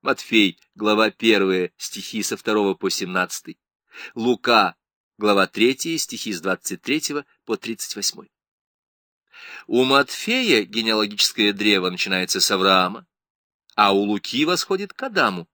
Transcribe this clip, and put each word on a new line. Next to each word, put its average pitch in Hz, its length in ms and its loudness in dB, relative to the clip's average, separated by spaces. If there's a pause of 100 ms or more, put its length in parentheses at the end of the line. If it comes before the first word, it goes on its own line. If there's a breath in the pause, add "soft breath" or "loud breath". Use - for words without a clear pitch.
Матфей, 110 600 0 (140)
глава 107 340 2
первая, 95 680 0
стихи - 460 -10
со 107 140 -6
второго 104 380 0
по 98 140 -4
семнадцатый. - 720 -6 (540 loud breath)
Лука, 113 640 2 (420)
глава 101 300 2
третья, 135 500 0
стихи - 340 -8
с 87 80 -6
двадцать 92 440 -6
третьего 143 420 -6 (180)
по 110 140 -4
тридцать - 400 -10
восьмой. - 340 -8 (1400 loud breath)
У 123 160 2
Матфея 139 800 2
генеалогическое 107 920 0
древо 101 360 2
начинается 92 500 -2
с - 120 0
Авраама, 95 560 2 (680)
а 101 180 6
у 98 100 4
Луки 110 420 -2
восходит 185 480 -4
к - 80 -14
Адаму. 139 520 -2